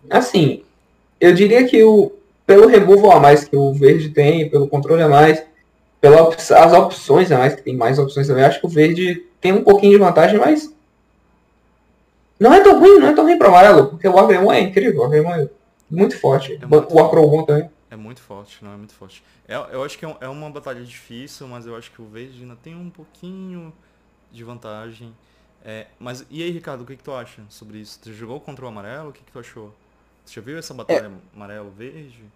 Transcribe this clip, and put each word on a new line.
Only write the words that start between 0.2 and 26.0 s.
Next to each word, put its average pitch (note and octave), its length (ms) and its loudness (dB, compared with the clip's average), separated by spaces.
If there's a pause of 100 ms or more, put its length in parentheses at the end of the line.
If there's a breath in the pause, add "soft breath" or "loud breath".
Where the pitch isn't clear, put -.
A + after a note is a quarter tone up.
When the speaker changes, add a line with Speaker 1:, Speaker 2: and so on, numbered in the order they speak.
Speaker 1:
eu F3 140 2
diria G#3 320 0
que A3+ 180 0
o, G#3+ 280 2 (340)
pelo G3+ 220 6
removal G3+ 460 4
a D#3 60 4
mais C#3+ 260 2
que - 100 -10
o C#3 180 -4
verde D3+ 360 0
tem, D3+ 400 -4
pelo C#3 180 -4
controle D#3 340 -4
a D#3+ 80 -2
mais, D#3 340 2 (560)
pela D3+ 240 6
op-, E3 140 -2
as - 360 2
opções F3 580 -2
a C3+ 80 -2
mais, C#3 160 -4
que - 80 -20
tem B2+ 120 -12
mais B2+ 220 -6
opções C#3 300 -6
também, C3 160 -2
eu - 60 2
acho - 100 -8
que - 60 -12
o E3+ 40 -8
verde E3+ 560 -4 (160)
tem F3+ 120 -4
um G#3+ 100 -4
pouquinho G3+ 300 2
de G3+ 40 4
vantagem, F3+ 420 0
mas D4+ 320 -4 (1700)
não A#3+ 140 4
é G4 80 6
tão F#4+ 180 4
ruim, F#4+ 200 6
não C4+ 80 0
é D4+ 60 -2
tão D#4 100 -2
ruim E4+ 140 -2
pro - 100 0
amarelo, F3+ 400 4
porque - 200 -8
o F#3 120 0
Agumon G3+ 320 0
é A#2+ 100 -2
incrível, F#3 400 -6
o A#2+ 40 -4
Agumon D3+ 280 -4
é D#3 160 -8 (400)
muito G3 300 -6
forte. C3+ 340 -6
Speaker 2:
É - 120 -20
Speaker 1:
Ba-, D3+ 160 0
Speaker 2:
muito D3+ 140 -8
Speaker 1:
o D#3+ 40 4
Akromon D#3 460 0
também. D3+ 240 -6 (220)
Speaker 2:
É A#2 40 -20
muito A2 260 -20
forte, G2+ 420 -20
não, G#2 100 -20
é G#2 40 -20
muito G#2 160 -20
forte. - 300 -20 (240)
É, G2+ 80 -20
eu C3 280 -16
acho D3 140 -18
que - 60 -20
é E3 40 -18
um, D#3 120 -20
é C3 80 -20
uma D3 220 -20
batalha C3+ 340 -20
difícil, A#2+ 640 -20
mas B2 180 -20
eu A#2 100 -20
acho A#2 160 -20
que - 100 -20
o A2+ 40 -20
verde B2 360 -20
ainda B2 140 -20
tem D#3+ 200 -20
um F3 140 -20
pouquinho F3+ 840 -20 (600)
de A#2 120 -20
vantagem. A2+ 680 -20 (500)
É, A2 240 -20 (120)
mas B2+ 300 -20